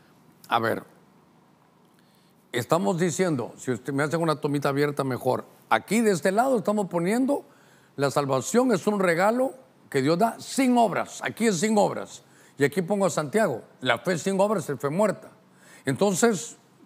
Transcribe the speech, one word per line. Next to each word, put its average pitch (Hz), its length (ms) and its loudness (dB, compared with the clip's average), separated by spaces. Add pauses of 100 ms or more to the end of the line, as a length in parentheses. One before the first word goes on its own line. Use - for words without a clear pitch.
(480)
A 117 100 2
ver, 104 240 0 (1700)
estamos 175 460 0
diciendo, 156 600 -2
si - 120 -6
usted 127 220 -6
me 139 100 -2
hace 156 140 -2
una 160 240 0
tomita 143 300 -2
abierta 143 340 0
mejor, 123 400 -2 (240)
aquí 180 320 2
de 214 120 2
este 185 200 0
lado 247 260 2
estamos 208 300 -2
poniendo 226 560 0 (520)
la 139 140 0
salvación 143 600 0
es 185 140 0
un 208 120 0
regalo 196 560 2 (340)
que 135 140 0
Dios 160 160 2
da 220 220 0
sin 254 360 2
obras, 165 460 0
aquí 170 240 -2
es 190 140 2
sin 214 180 2
obras. 123 460 -2 (340)
Y 135 60 4
aquí 160 180 0
pongo 196 240 0
a 165 40 2
Santiago, 156 520 -2 (180)
la 123 180 0
fe 175 200 -2
sin 190 220 -2
obras 202 280 0
es 143 120 -6
fe 139 100 -2
muerta. 190 400 -2 (540)
Entonces, 196 720 0 (280)